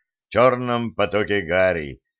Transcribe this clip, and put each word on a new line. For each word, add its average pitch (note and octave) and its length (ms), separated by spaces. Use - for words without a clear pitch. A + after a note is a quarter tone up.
черном B2 640
потоке G2+ 480
гари, E2+ 600